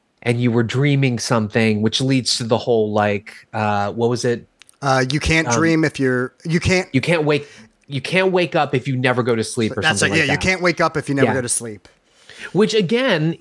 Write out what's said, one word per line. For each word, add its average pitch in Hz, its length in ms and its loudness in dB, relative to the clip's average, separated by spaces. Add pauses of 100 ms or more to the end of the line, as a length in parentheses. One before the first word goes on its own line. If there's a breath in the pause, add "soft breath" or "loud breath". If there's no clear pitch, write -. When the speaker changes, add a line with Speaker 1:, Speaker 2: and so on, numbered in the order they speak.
(220)
Speaker 1:
and 120 180 0
you 123 120 2
were 120 100 4
dreaming 131 560 0
something," 110 640 0
which 110 180 0
leads 131 380 0
to 120 60 -6
the 113 120 2
whole, 107 360 0
like, 104 420 -2 (180)
uh, 104 400 -2
what 117 160 0
was 120 160 -2
it? 120 220 -2 (340)
Speaker 2:
Uh, 131 300 2
you 143 100 -2
can't 160 280 2
Speaker 1:
Um, 175 60 0
Speaker 2:
dream 160 300 2
if 143 160 -2
you're, 127 320 0 (120)
you 165 160 0
can't 185 340 0
Speaker 1:
You 131 80 2
can't 156 220 0
wake, 147 220 0 (420 loud breath)
you 139 120 -6
can't 190 320 0
wake 175 220 0
up 143 200 0
if 131 140 -4
you 131 80 -2
never 127 260 2
go 117 120 0
to 110 100 -2
sleep 110 320 -2
or 101 60 -2
Speaker 2:
That's 156 160 0
Speaker 1:
something 156 180 0
Speaker 2:
it. 160 40 4
Speaker 1:
like 143 80 2
Speaker 2:
Yeah, 139 80 0
Speaker 1:
that. - 80 -6
Speaker 2:
you 185 60 0
can't 185 120 -2
wake 175 180 0
up 160 160 0
if 143 140 -4
you 139 40 -2
never 135 120 0
Speaker 1:
Yeah. 113 80 0
Speaker 2:
go 131 80 -2
to 120 60 -6
sleep. 113 400 -6 (640 loud breath)
Speaker 1:
Which, 208 200 2
again, 202 680 0